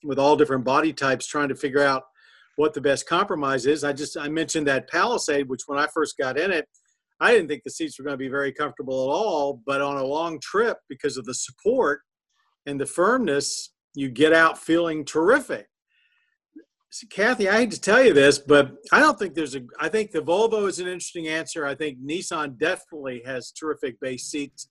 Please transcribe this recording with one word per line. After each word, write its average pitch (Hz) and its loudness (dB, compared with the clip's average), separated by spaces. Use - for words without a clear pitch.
with 135 -4
all 147 6
different 135 2
body 147 2
types 135 -2
trying 143 -4
to 131 -4
figure 143 0
out 139 2
what 151 0
the 143 -8
best 135 0
compromise 151 0
is. 147 2
I 143 0
just, 139 -8
I 147 -6
mentioned 156 -2
that 131 0
Palisade, 160 0
which 127 -8
when 143 -4
I 151 0
first - -4
got 131 -4
in 185 -2
it, 156 -2
I 185 4
didn't 196 4
think 135 -6
the 131 -10
seats 147 -10
were 135 -18
gonna 139 -6
be 131 -8
very 139 -4
comfortable 131 -6
at 135 0
all, 151 -2
but 139 -2
on 143 -2
a 135 -4
long 156 -4
trip, 220 -2
because 135 -6
of 127 -12
the 123 -10
support 180 -2
and 143 -6
the 135 -4
firmness, 175 0
you 139 -6
get 147 6
out 165 6
feeling 160 0
terrific. 160 0
So, - -18
Kathy, 220 0
I 208 4
hate 240 0
to - -10
tell 220 4
you 214 8
this, 143 8
but 143 4
I 185 6
don't 302 4
think 175 -6
there's 143 -6
a, 135 -8
I 151 -4
think 214 -4
the 160 -2
Volvo 208 0
is 165 -6
an 180 -6
interesting 175 -10
answer. 160 -6
I 139 -6
think 143 -8
Nissan 147 -8
definitely 147 -6
has 127 -10
terrific 143 -8
base 131 -8
seats - -10